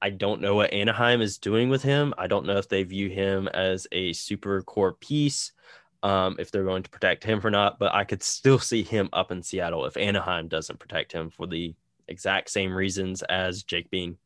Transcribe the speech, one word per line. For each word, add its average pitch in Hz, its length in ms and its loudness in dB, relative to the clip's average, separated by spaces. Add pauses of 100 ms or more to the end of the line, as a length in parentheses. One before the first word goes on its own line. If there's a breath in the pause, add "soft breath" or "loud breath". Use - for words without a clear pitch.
I 101 80 0
don't 98 300 -2
know 98 160 2
what 104 160 4
Anaheim 113 500 2
is 98 160 -2
doing 113 320 2
with 135 120 2
him. 143 360 2
I 92 80 -4
don't 98 180 0
know 98 140 0
if 98 100 -2
they 98 140 0
view 95 260 -4
him 98 400 0
as 92 440 0
a 90 200 -2
super 98 500 -4
core 95 320 2
piece, - 580 -2 (500 soft breath)
um, 95 360 2
if 92 120 -8
they're 98 140 0
going 95 180 0
to - 80 -16
protect - 340 0
him 107 200 2
or 110 60 2
not, 101 280 4
but 101 160 2
I 101 100 2
could 101 180 -6
still - 360 4
see 113 240 0
him 101 300 0
up 92 180 0
in 90 120 -6
Seattle 85 440 -2
if - 100 -8
Anaheim 90 520 0
doesn't 80 300 -6
protect - 340 -6
him 82 180 -6
for - 160 -10
the 82 280 -6 (340)
exact 95 420 -2
same 95 240 0
reasons 95 500 -2
as 92 380 -2
Jake 87 280 -6
Bean. 87 360 -6